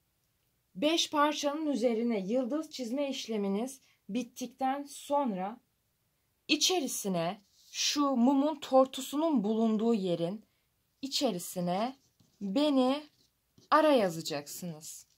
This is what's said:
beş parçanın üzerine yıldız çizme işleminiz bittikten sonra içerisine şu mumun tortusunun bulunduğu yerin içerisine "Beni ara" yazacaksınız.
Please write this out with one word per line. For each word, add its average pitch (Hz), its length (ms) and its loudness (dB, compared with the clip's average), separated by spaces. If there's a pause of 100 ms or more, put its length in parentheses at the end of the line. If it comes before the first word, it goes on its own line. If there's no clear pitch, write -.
(760)
beş 311 340 2
parçanın 294 560 0
üzerine 233 540 0
yıldız 247 520 -2
çizme 262 380 -4
işleminiz 220 720 -4 (280)
bittikten 254 760 -6
sonra 240 760 -4 (880)
içerisine 214 960 0 (300)
şu - 300 -2
mumun 277 580 4
tortusunun 269 840 2
bulunduğu 220 500 2
yerin 185 520 -2 (560)
içerisine 202 960 -2 (460)
"Beni 269 600 2 (680)
ara" 302 200 6
yazacaksınız. 160 1160 -2 (100)